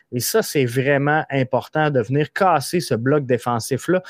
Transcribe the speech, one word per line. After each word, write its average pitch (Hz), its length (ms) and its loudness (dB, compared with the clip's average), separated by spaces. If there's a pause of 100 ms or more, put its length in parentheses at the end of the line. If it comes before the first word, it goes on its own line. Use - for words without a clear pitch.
(120)
Et 123 80 -2
ça, 220 220 0
c'est 143 240 0
vraiment 139 640 2
important 139 600 0
de 135 120 0
venir 135 320 -2
casser 175 480 2
ce - 140 -2
bloc 135 300 0
défensif-là. 123 840 -2